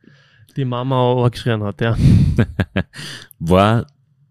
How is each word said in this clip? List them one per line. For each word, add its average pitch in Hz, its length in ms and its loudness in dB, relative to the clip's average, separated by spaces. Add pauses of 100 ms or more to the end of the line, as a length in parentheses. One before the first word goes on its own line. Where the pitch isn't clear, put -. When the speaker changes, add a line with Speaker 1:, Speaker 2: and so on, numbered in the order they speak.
(560)
Speaker 1:
die 139 100 -4
Mama 127 340 -2
auch 123 260 2
angeschrien 113 380 -2
hat, 101 180 -8
ja. 113 160 0 (720)
Speaker 2:
<laughs> - 720 -10
War 98 480 2 (440)